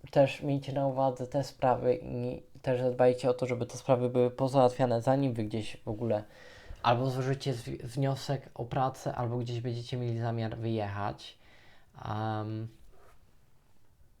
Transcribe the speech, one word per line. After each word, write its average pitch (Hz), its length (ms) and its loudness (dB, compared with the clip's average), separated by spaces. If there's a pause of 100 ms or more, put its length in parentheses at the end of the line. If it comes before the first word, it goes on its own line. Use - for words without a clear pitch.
(120)
też 139 300 4
miejcie 139 320 -2
na 139 140 0
uwadze 131 400 0
te - 160 -2
sprawy 123 580 2
i 123 420 -6 (180)
też 127 200 0
zadbajcie 127 480 4
o 123 40 4
to, 127 120 0
żeby 120 200 -2
te 120 120 -12
sprawy 123 320 2
były 123 220 4
pozałatwiane, 127 720 4
zanim 135 320 2
wy 113 100 -2
gdzieś 107 420 -4
w - 20 -6
ogóle 110 360 -2 (600)
albo 123 260 4
złożycie 135 440 -2
zwi-, 127 240 -8
wniosek 135 800 -4
o 120 100 -8
pracę, 131 500 -2
albo 120 220 -2
gdzieś 120 240 -4
będziecie 120 360 -6
mieli 117 220 -2
zamiar 117 380 -2
wyjechać. 104 800 -4 (580)
Am, 110 720 -4 (1500)